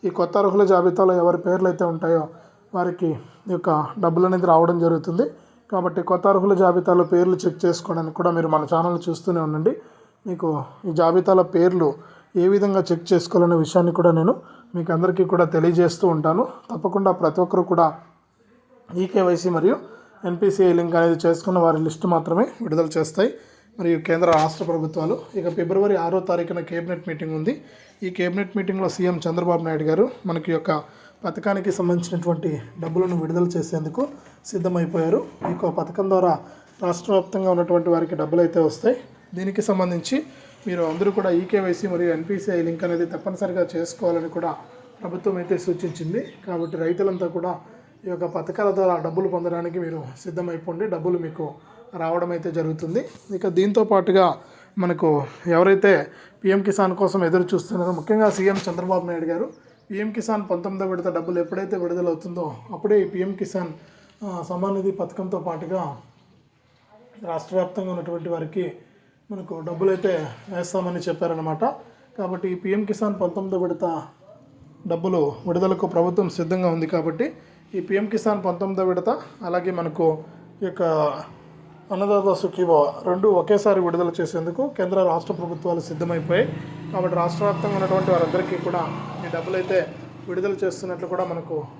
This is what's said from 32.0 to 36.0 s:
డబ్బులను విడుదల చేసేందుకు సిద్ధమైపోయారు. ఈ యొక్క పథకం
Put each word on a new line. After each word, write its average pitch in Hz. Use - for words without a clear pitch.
డబ్బులను 175
విడుదల 170
చేసేందుకు 160
సిద్ధమైపోయారు. 175
ఈ 175
యొక్క 180
పథకం 175